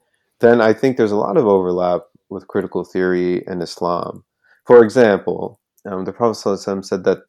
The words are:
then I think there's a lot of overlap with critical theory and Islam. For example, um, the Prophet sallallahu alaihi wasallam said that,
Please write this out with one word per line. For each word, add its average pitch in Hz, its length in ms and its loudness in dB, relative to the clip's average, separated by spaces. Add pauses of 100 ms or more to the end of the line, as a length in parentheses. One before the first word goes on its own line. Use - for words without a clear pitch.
(400)
then 120 200 4
I 110 120 4
think 127 240 -2
there's 110 160 0
a 101 40 -2
lot 104 200 -2
of 139 100 2
overlap 90 540 0 (280)
with 95 200 -14
critical 92 340 -6
theory 90 640 -4
and 90 160 -8
Islam. - 600 -8 (420)
For 120 160 10
example, 101 760 0 (280)
um, 95 160 -8
the 95 80 -10
Prophet 113 280 -2
sallallahu 101 160 -4
alaihi 98 240 -8
wasallam 95 40 -12
said 95 200 -8
that, 95 140 0 (100)